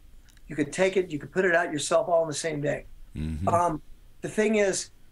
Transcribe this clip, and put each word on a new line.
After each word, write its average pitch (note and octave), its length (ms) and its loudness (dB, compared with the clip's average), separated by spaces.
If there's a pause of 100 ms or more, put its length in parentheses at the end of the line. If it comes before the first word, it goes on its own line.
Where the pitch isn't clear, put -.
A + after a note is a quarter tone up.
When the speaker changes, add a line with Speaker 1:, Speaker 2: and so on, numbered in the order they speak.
(480)
Speaker 1:
You D#3 80 -12
could D3 160 -2
take F#3+ 240 2
it, F3+ 140 2
you D3+ 80 -4
could C#3 140 -14
put F#3 120 2
it F3 100 4
out E3 180 2
yourself D#3 360 0
all E3 140 4
in D#3+ 60 -4
the D3 60 -6
same D3+ 260 -4
day. C#3+ 240 -4 (320)
Speaker 2:
Mm-hmm. D#2+ 320 -4
Speaker 1:
Um, E3+ 340 2 (380)
the E3 80 -6
thing G#3+ 280 2
is, G3+ 340 0 (220)